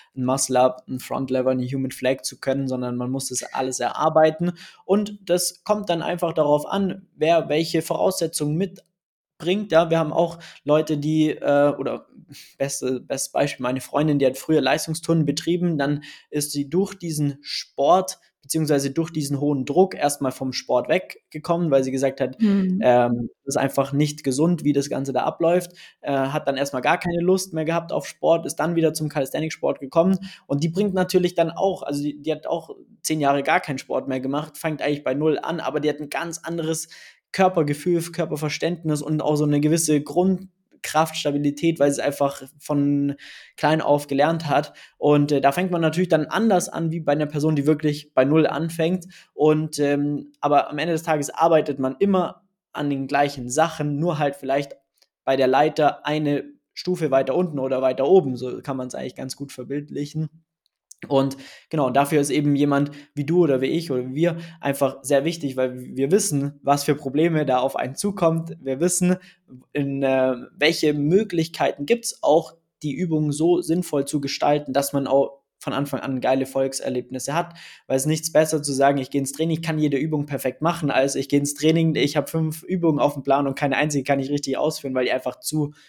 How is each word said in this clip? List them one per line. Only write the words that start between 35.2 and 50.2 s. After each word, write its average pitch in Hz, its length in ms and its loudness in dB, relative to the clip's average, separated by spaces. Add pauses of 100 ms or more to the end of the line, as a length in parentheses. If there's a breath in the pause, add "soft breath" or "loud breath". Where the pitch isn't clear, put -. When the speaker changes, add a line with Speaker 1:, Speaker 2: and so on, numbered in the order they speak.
Speaker 1:
an, 170 220 -4
aber 143 200 -4
die 147 100 0
hat 147 100 -4
ein 143 80 -10
ganz 160 300 -6
anderes 160 500 -6 (440 loud breath)
Körpergefühl, 175 680 2
Körperverständnis 156 1040 -4
und 156 180 -2
auch 151 160 0
so 151 80 2
eine 147 160 2
gewisse 151 420 2
Grundkraftstabilität, 160 1800 0
weil 143 120 4
sie 139 100 -2
es 110 60 -2
einfach 139 360 0 (160)
von 143 580 0 (400 loud breath)
klein 156 240 2
auf 147 260 2
gelernt 156 420 0
hat. 147 240 0 (240 loud breath)
Und, 147 360 4
äh, 139 80 2
da 139 120 4
fängt 180 180 -2
man 170 100 0
natürlich 165 280 0
dann 156 180 2
anders 202 420 2
an, 165 220 -4
wie 165 100 -4
bei 147 120 0
einer 151 140 0
Person, 151 300 0
die 139 100 0
wirklich 151 480 0
bei 131 100 4
Null 151 220 4
anfängt. 165 600 -2 (280 loud breath)
Und, 156 440 2
ähm, 143 640 0